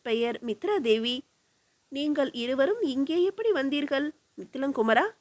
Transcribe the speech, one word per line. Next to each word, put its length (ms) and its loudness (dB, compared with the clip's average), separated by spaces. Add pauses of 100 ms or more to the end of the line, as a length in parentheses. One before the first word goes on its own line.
பெயர் 440 -2
மித்ரா 340 -2
தேவி. 360 2 (720)
நீங்கள் 440 -2
இருவரும் 500 0
இங்கே 420 0
எப்படி 280 0
வந்தீர்கள், 580 0 (260)
மித்திலங்குமரா? 720 2 (160)